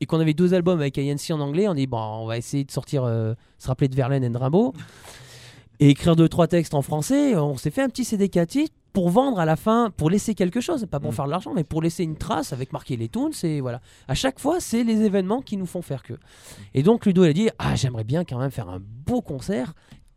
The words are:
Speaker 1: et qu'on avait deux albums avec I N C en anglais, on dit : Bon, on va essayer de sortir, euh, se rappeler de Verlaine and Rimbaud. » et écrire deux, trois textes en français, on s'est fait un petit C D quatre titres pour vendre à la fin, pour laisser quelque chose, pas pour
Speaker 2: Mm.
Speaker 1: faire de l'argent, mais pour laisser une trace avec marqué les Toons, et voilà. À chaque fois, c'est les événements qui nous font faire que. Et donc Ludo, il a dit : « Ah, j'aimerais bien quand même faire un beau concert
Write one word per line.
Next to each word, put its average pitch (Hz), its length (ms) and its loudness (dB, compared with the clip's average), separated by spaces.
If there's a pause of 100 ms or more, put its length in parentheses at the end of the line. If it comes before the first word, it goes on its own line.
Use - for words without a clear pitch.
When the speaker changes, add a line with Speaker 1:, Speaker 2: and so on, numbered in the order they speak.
Speaker 1:
et 147 60 -4
qu'on 165 120 0
avait 160 160 2
deux 175 200 4
albums 180 260 2
avec 139 160 -2
I 143 120 -2
N 143 100 -4
C - 160 -6
en 151 60 -4
anglais, 147 280 0
on 185 60 0
dit : 139 120 0
Bon, 123 140 -4
on 110 260 -8
va 113 120 -4
essayer 139 260 -4
de 135 80 -18
sortir, 139 320 -4
euh, 113 300 0 (240)
se - 100 -10
rappeler 131 200 0
de 131 60 -4
Verlaine 135 300 0 (100)
and 120 40 -4
Rimbaud. » 170 340 2 (1080)
et 143 100 10
écrire 165 260 6
deux, 139 120 6
trois 170 180 4
textes 170 280 0
en 143 80 2
français, 247 540 0
on 147 200 0
s'est 151 140 -4
fait 262 120 -2
un 269 60 0
petit 247 160 -4
C 220 120 -4
D 196 120 2
quatre 170 220 2
titres 302 240 -2 (180)
pour 175 160 2
vendre 233 320 2
à 165 60 2
la 156 100 4
fin, 220 400 2
pour 156 140 2
laisser 208 240 0
quelque 185 260 0
chose, 247 300 -4
pas 143 100 -4
pour 147 120 -4
Speaker 2:
Mm. - 20 -4
Speaker 1:
faire 135 100 -4
de 139 60 -4
l'argent, 208 240 -6
mais 175 100 0
pour 160 160 -4
laisser 165 240 0
une 156 120 -6
trace 226 360 -4
avec 135 220 -8
marqué 131 220 -6
les 113 120 -4
Toons, 269 220 -4 (120)
et 151 200 -2
voilà. 123 180 -6 (260)
À 135 80 -2
chaque 262 240 -2
fois, 330 220 0
c'est 240 240 -2
les 220 180 2
événements 202 380 0
qui 208 160 -8
nous 190 100 -4
font 175 140 -8
faire 139 220 -10
que. - 100 -14 (600)
Et 135 80 2
donc 220 240 4
Ludo, 185 180 6
il 170 40 6
a 147 40 4
dit : « 208 160 2 (100)
Ah, 135 160 0
j'aimerais 120 300 -2
bien 147 200 -2
quand 123 140 -8
même 135 120 -4
faire 113 180 -10
un 92 120 -10
beau 139 420 -6
concert 180 500 -6 (440)